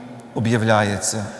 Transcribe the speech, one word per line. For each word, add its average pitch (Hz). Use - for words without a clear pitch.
об'являється. 107